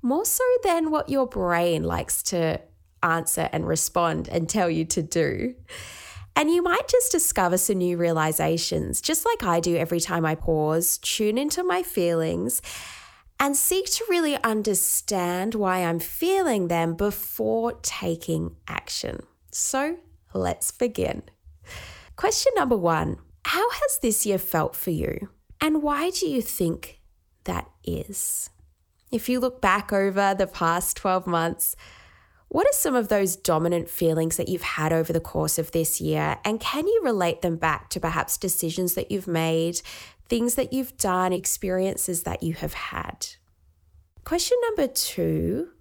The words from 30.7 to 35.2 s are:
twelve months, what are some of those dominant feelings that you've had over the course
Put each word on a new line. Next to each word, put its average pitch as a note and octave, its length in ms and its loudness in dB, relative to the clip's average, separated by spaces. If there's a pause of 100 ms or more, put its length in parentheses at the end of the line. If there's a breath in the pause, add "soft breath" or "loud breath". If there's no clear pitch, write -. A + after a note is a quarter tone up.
twelve F#3 320 0
months, E3+ 480 0 (720 loud breath)
what F4+ 180 2
are C#5+ 60 6
some D#4+ 240 2
of A3+ 140 2
those G3 260 2
dominant E3+ 540 2
feelings D#3+ 480 2
that - 100 -4
you've F3+ 140 -2
had D#3 320 0
over D#3+ 180 2
the E3 80 2
course D#3 400 -2